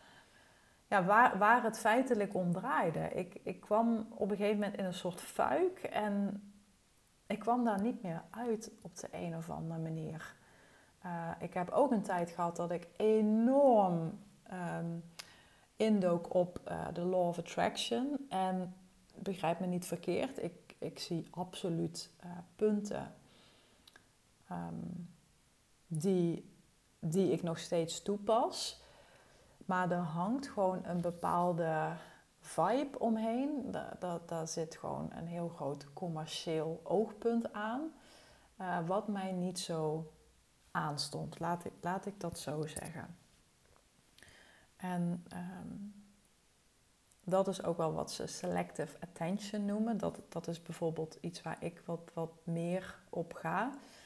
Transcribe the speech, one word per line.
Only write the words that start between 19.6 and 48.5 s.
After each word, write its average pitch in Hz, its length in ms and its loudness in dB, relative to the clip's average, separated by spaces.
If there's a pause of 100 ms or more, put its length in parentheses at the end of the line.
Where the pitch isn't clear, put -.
niet 180 200 0
verkeerd, - 580 -2
ik, - 340 -10
ik - 220 -8
zie 160 320 -4
absoluut, 170 880 -4
eh, 175 100 -14 (260)
punten, 208 580 0 (1300)
ehm, 170 260 -6 (1120)
die, 170 640 2 (480)
die 165 320 4
ik 165 120 0
nog 160 160 -2
steeds 165 420 -2
toepas. 220 800 0 (840)
Maar 180 260 2
er 175 60 2
hangt 180 500 0
gewoon 185 380 0
een 175 160 0
bepaalde 170 880 2 (480)
vibe 247 600 0
omheen. 226 720 0
Da-, - 280 -6
da-, 170 260 -4
daar 160 220 -4
zit 160 280 -4
gewoon 156 380 -6
een 165 140 -8
heel 170 220 -4
groot 143 440 -8
commercieel 160 880 -4
oogpunt 226 720 2
aan, 240 380 -4 (640)
eh, 180 200 -2 (100)
wat 208 200 0
mij 196 240 -2
niet 180 280 -2
zo 160 520 -2 (600)
aanstond. 156 680 -4
Laat 175 260 -2
ik, - 60 -8 (100)
laat 180 240 -2
ik 202 140 -8
dat 170 200 -6
zo 151 280 -4
zeggen. - 500 -10 (1600)
En, 175 540 -2
ehm, 180 380 -10 (1600)
dat 190 240 2
is 190 160 -2
ook 170 140 -2
wel 160 160 0
wat - 180 -4
ze - 160 -6
selective 175 720 -4